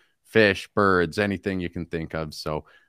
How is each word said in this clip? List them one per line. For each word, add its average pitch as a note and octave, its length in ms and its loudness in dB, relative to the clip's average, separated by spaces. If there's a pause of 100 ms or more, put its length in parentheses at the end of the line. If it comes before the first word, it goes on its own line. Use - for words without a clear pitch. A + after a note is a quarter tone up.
(240)
fish, G#2 500 2
birds, F#2 460 2
anything G2 400 -2
you F2 100 -6
can F2 160 -10
think D#2+ 300 -8
of. D#2 180 -6
So, D#2 320 -8 (240)